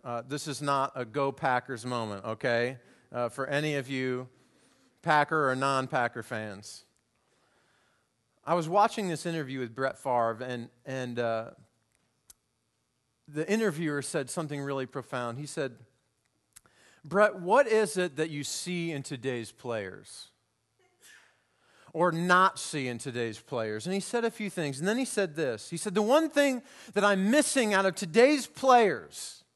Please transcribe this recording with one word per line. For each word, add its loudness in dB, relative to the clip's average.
Uh, -6
this -8
is -8
not 0
a -6
Go -2
Packers -2
moment, -6
okay, -2
uh, -4
for -6
any -2
of -6
you -4
Packer 4
or 2
non-Packer 0
fans. -10
I 0
was 0
watching 2
this -4
interview -4
with -6
Brett -2
Favre, 0
and, -8
and, -6
uh, -2
the -6
interviewer 0
said -4
something -6
really -4
profound. -8
He -8
said, -8
"Brett, 4
what 4
is 2
it -2
that -2
you -6
see -6
in -6
today's -6
players -10
or 4
not 6
see -4
in -4
today's -6
players?" -4
And -2
he -2
said -2
a 0
few -6
things, -4
and -2
then 2
he -2
said -2
this. -2
He -6
said, -6
"The 4
one 4
thing 2
that 4
I'm 4
missing 4
out 4
of 2
today's 4
players 2